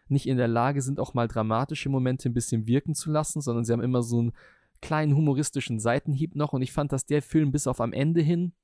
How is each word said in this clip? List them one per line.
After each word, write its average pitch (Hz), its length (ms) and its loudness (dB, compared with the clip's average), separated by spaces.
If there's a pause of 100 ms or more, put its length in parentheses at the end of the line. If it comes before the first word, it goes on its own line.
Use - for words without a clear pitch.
nicht 139 200 0
in 131 100 2
der 123 100 2
Lage 123 340 2
sind, 135 200 -4
auch - 120 -6
mal 117 140 0
dramatische 117 600 -2
Momente 127 400 0
ein 120 40 -2
bisschen 117 340 -2
wirken 139 260 2
zu - 180 -4
lassen, 151 300 -2
sondern 117 240 -2
sie 117 80 2
haben 120 100 2
immer 123 180 2
so 120 180 0
einen 117 120 0 (500)
kleinen 151 320 0
humoristischen 139 640 0
Seitenhieb 135 560 0
noch 147 180 -2
und 131 80 -2
ich 131 100 -4
fand, 147 220 -2
dass 131 120 -2
der 147 160 0
Film 151 300 2
bis 147 160 -2
auf 123 140 -2
am 117 100 -2
Ende 165 300 2
hin, 170 320 0 (100)